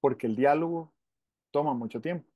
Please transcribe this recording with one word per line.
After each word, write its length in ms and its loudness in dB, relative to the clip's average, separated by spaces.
porque 260 0
el 100 0
diálogo 560 2
toma 240 0
mucho 260 -6
tiempo. 360 -6